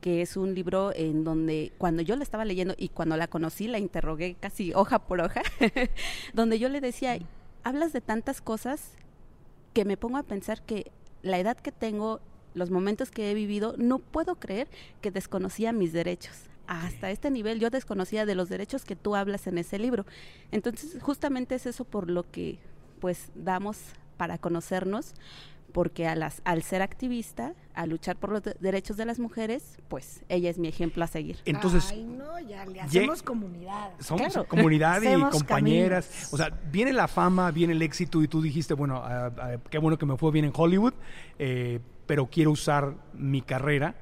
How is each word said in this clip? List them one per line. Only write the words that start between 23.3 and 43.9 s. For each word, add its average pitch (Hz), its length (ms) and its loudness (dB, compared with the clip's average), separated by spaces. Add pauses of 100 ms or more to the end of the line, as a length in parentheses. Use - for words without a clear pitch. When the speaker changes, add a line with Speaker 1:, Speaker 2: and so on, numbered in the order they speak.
Speaker 1:
damos 190 440 -4 (380)
para 170 220 -4
conocernos, 185 760 -2 (580)
porque 165 360 2
a 160 80 0
las, 156 280 -4
al 165 180 2
ser 185 180 -2
activista, 240 720 -4 (220)
a 170 120 -4
luchar 165 300 -2
por 196 160 -4
los 214 100 0
de-, - 160 -6
derechos 196 380 0
de 220 80 -4
las 233 140 -4
mujeres, 226 580 -4 (120)
pues, - 420 -10
ella 175 200 2
es 170 80 -4
mi 170 80 0
ejemplo 170 380 0
a - 20 -2
seguir. 156 380 -6
Speaker 2:
Entonces, 170 480 4
Speaker 3:
Ay, 220 120 -6
no, 247 360 -10
ya 202 240 -10
le 190 100 -12
Speaker 2:
ye-, 185 60 -12
Speaker 3:
hacemos 185 420 4
comunidad. 196 800 -6
Speaker 2:
somos 247 320 0
Speaker 1:
Claro. - 160 -2
Speaker 2:
comunidad 165 540 6
y - 60 4
Speaker 3:
Hacemos 175 220 6
Speaker 2:
compañeras. 156 760 6
Speaker 3:
caminos. - 280 -10
Speaker 2:
O - 40 0
sea, 156 200 0 (140)
viene 240 220 4
la 196 120 6
fama, 180 440 4
viene 165 240 4
el 160 80 4
éxito 160 400 2
y 151 60 4
tú 156 140 2
dijiste, 156 320 0
"Bueno, 139 300 0
ah, 123 340 -2
ah, 123 180 -4 (140)
qué 156 80 -2
bueno 156 200 4
que 151 80 0
me 135 100 2
fue 156 160 4
bien 151 140 6
en 143 80 0
Hollywood, 185 400 6 (440)
eh, 123 420 -2 (260)
pero 143 240 2
quiero 156 200 6
usar 147 440 2 (180)
mi 139 300 0
carrera 139 600 0